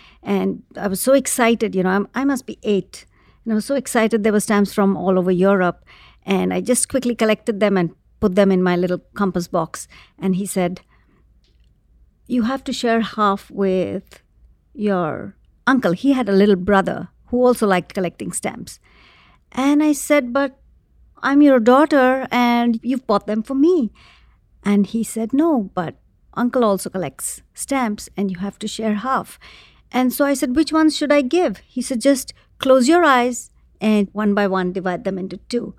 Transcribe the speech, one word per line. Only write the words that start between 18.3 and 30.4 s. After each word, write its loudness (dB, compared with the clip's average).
stamps. -10
And 2
I 4
said, 0
"But -2
I'm 4
your 6
daughter 4
and 0
you've -4
bought 0
them -4
for -8
me." 2
And 2
he -4
said, -6
"No, 2
but -6
uncle 0
also 0
collects -10
stamps -6
and -4
you -8
have -10
to -8
share -4
half." -6
And 0
so -2
I 0
said, -4